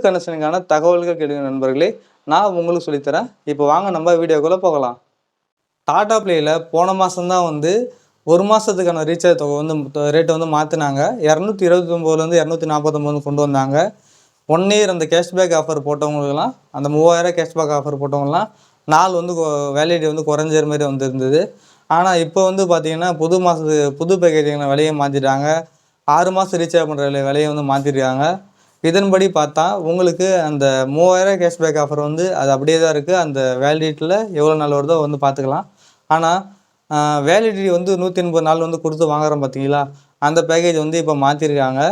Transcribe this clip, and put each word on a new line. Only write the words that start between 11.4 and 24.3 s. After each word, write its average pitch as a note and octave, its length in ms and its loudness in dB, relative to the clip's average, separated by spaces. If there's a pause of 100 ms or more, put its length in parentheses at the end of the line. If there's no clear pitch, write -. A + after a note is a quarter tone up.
இருபத்தி E3+ 280 2
ஒன்பதுல D#3+ 240 0
இருந்து E3 200 2
இருநூத்தி D#3+ 320 -2
நாற்பத்தி D3+ 280 0
ஒன்பது D3 280 -4
கொண்டு C#3+ 180 0
வந்தாங்க. C3+ 300 0 (760)
ஒன் F3 80 2 (120)
இயர் G#3 180 2
அந்த E3 200 -2
கேஷ்பேக் F3 440 0
ஆஃபர் D#3 300 -2
போட்டவங்களுக்குலாம், D3 680 -4 (240)
அந்த C#3+ 180 -4
மூவாயிரம் E3+ 440 2
கேஷ்பேக் D#3+ 400 -4
ஆஃபர் C#3+ 240 -6
போட்டவங்கலாம் C#3+ 440 -2 (460)
நாள் F3+ 260 4
வந்து F3 200 -4
கொ-, D#3+ 100 0 (280)
வேலிடிட்டி D#3+ 340 0
வந்து D#3 180 -6
குறைஞ்ச D#3 420 0
மாதிரி D3 200 0
வந்திருந்தது. C3+ 500 0 (560)
ஆனா F#3 140 2 (120)
இப்போ E3 240 -2
வந்து F#3+ 240 0
பாத்தீங்கன்னா E3 400 0 (120)
புது E3+ 140 2 (100)
மாசத்து, D#3+ 300 0 (220)
புது E3+ 240 0
பேக்கேஜுக்கான D3 500 0